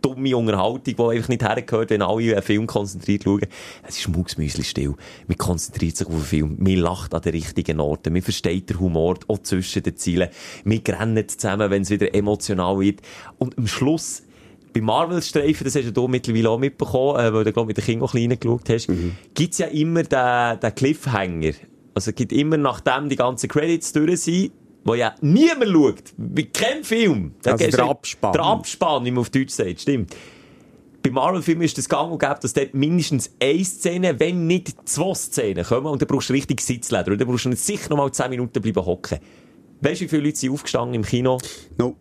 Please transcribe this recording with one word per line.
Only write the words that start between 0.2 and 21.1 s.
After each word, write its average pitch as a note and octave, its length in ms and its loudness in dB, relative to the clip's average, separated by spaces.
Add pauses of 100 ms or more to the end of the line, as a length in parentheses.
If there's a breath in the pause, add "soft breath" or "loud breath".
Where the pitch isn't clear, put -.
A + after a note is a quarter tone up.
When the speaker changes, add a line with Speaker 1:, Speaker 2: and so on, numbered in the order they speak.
Speaker 1:
Unterhaltung, A2+ 600 0
die A#2+ 60 2
einfach A#2 260 2
nicht B2 140 0
hergehört, A2+ 480 0
wenn G#2 100 4
alle A2 320 2
einen G2 100 2
Film G#2+ 240 2
konzentriert G2+ 580 -2
schauen. G2+ 220 2 (400 loud breath)
Es - 120 -12
ist - 100 -6
mucksmüsli D#2+ 560 -2
still. C#2+ 300 -4 (340 loud breath)
Man - 80 0
konzentriert - 640 -2
sich F#2 80 -2
auf E2 80 -6
den D#2+ 100 -2
Film. D2+ 340 0
Man F#2+ 180 2
lacht F2 380 0
an E2 60 -2
den E2 120 -2
richtigen D#2 480 -2
Orten. D2+ 340 -2
Man F#2 80 2
versteht F#2 480 -4
den F2 100 -4
Humor, F2 380 2 (100)
auch G#2 140 -2
zwischen F#2 400 -2
den E2+ 140 -4
Zielen. F2 340 0 (340 loud breath)
Man A2 140 2 (100)
rennt A2 500 -2
zusammen, G2+ 320 0
wenn G2 120 2
es F2+ 80 -2
wieder G2+ 240 0
emotional G2+ 640 0
wird. G2+ 220 2 (360 loud breath)
Und B2+ 200 -2
am A#2+ 80 0
Schluss, - 560 -2 (500 loud breath)
bei A#2 80 0
Marvel-Streifen, D3+ 840 0
das B2+ 120 -2
hast C3+ 80 2
ja A#2 60 -4
du B2 180 2
mittlerweile A#2 400 2
auch A2+ 100 2
mitbekommen, C3+ 640 0
äh, A2+ 140 4
weil A2 100 4
du, G#2+ 80 2
glaub A#2 120 0
ich, A2 40 -6
mit G#2+ 80 -2
den - 80 -2
Kindern A#2 240 0
auch - 60 -6
ein A#2 140 2
bisschen A#2 280 0
reingeschaut - 140 -6
hast, A2+ 180 0
Speaker 2:
Mhm. F2 280 -2 (180)
Speaker 1:
gibt's F3 240 0
ja E3+ 80 0
immer D#3+ 360 2
den, B2 580 2
den A2 140 0
Cliffhanger. G2 800 0 (400)